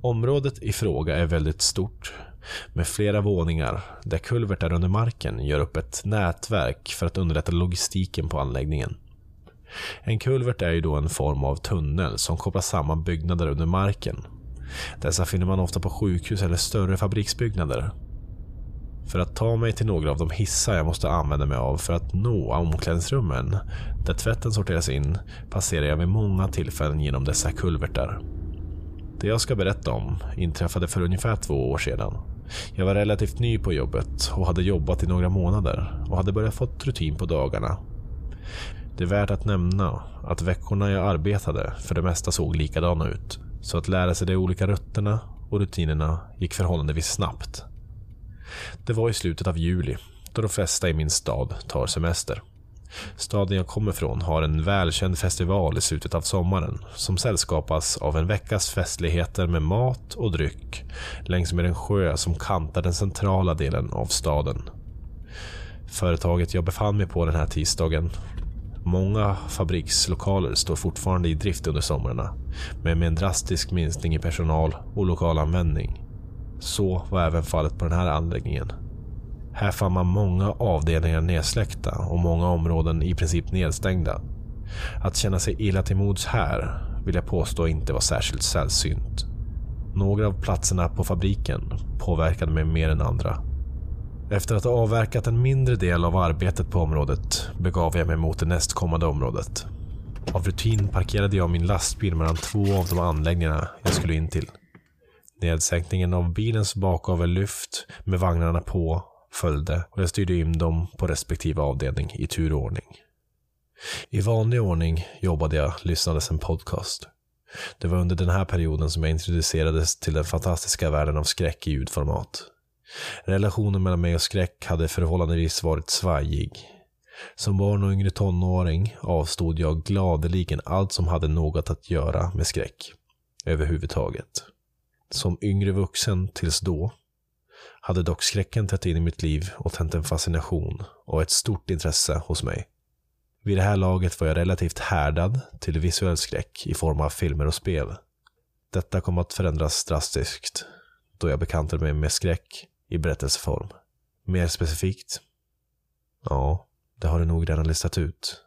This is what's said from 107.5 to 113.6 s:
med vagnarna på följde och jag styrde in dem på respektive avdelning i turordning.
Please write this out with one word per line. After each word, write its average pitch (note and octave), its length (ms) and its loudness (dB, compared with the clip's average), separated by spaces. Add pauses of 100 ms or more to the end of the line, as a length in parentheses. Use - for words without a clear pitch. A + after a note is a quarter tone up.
med F#2+ 160 2
vagnarna E2+ 400 2
på E2+ 440 0 (320)
följde E2 540 0
och G2 120 -2
jag E2+ 60 2
styrde F2+ 260 0
in E2 240 2
dem E2 280 2 (120)
på - 80 0
respektive D2+ 560 0
avdelning C2+ 520 0
i - 120 -4
turordning. D2+ 600 -2 (1200)